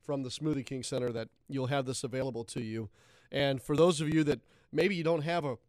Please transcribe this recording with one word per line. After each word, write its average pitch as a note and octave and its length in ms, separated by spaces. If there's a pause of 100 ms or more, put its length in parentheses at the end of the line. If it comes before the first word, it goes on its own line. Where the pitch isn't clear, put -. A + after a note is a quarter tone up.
from C#3 200
the B2+ 60
Smoothie C#3+ 380
King C3 160
Center B2 300
that A2+ 160 (200)
you'll C3 200
have C#3 180
this B2+ 180
available B2 400
to - 180
you. A2 280 (420)
And C#3 300
for D3 140
those D#3+ 240
of D#3 120
you D#3 120
that C#3+ 160 (300)
maybe F#3 240
you E3+ 80
don't D#3+ 200
have E3+ 220
a B2+ 120 (120)